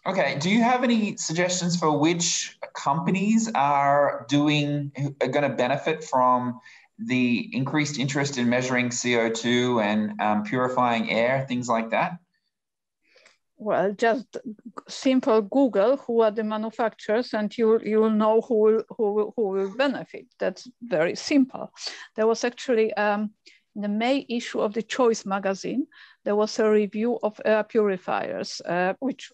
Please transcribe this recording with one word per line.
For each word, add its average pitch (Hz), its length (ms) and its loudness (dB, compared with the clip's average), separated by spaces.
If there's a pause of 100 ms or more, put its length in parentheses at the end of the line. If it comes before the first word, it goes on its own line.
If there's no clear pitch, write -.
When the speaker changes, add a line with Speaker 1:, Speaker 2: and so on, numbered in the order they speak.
Speaker 1:
okay. 151 320 0
Do 170 120 -2
you 226 120 4
have 247 220 4
any 220 320 2
suggestions 175 600 -2
for 156 220 2
which 170 600 0 (160)
companies 190 800 0
are 143 720 2
doing, 147 680 0
who 143 240 -6
are 127 80 0
gonna 135 280 0
benefit 139 480 -2
from 127 560 0 (380)
the 120 540 0
increased 143 460 -2
interest 139 400 -2
in 120 100 0
measuring 123 440 0
C 123 240 0
O 113 140 2
two 123 500 0
and, 107 400 0
um, 107 220 0
purifying 123 680 0
air, 127 380 0
things 123 200 -4
like 113 220 -2
that? 170 280 -2 (1400)
Speaker 2:
Well, 202 360 -2
just 226 440 -2 (520)
simple 254 520 2
Google, 220 560 2
who 233 260 0
are 214 100 4
the 220 100 -4
manufacturers, 220 920 -2
and 208 240 -4
you, 226 280 4
you 214 160 2
will 220 100 4
know 220 300 4
who 226 140 -2
will, 214 360 4
who 208 220 -2
will, 214 240 0
who 214 140 0
will 196 260 -2
benefit. 254 500 -4 (140)
That's 190 280 -6 (140)
very 180 320 0
simple. - 580 0 (440)
There 220 100 2
was 226 160 2
actually, 233 520 -2
um, 208 360 -2 (460)
in 202 60 -8
the 208 60 -4
May 233 400 0
issue 233 320 -4
of 208 140 -2
the 226 80 -4
Choice 226 420 0
magazine, 196 640 -4 (380)
there 208 100 0
was 214 240 0
a 220 100 2
review 214 540 0
of 208 220 -6
air 214 180 2
purifiers, 190 1000 -2
uh, 180 360 -2
which - 360 -8